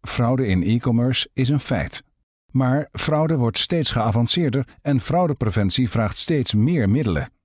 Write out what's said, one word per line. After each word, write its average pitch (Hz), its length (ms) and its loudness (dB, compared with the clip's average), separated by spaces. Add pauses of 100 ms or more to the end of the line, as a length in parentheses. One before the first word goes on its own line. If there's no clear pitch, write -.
Fraude 123 460 -2
in 92 160 2
e-commerce 120 680 0
is 131 160 0
een 143 100 2
feit. - 440 -4 (480)
Maar 131 400 0
fraude 156 440 0
wordt 120 220 0
steeds - 340 0
geavanceerder 120 760 0 (140)
en 139 180 0
fraudepreventie 123 920 0
vraagt 110 280 -2
steeds 147 360 -2
meer 113 360 2
middelen. 101 400 0 (160)